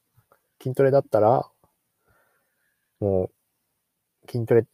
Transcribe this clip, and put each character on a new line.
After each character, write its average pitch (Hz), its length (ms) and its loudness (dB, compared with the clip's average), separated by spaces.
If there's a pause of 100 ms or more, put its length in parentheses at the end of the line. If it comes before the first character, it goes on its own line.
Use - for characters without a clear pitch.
(600)
筋 127 120 -8
ト 139 100 0
レ 135 60 2
だ 139 100 2
っ 139 40 -2
た - 160 -2
ら、 117 280 2 (1500)
も 95 260 -2
う、 - 1040 -20
筋 117 140 -6
ト 120 100 2
レ 113 180 2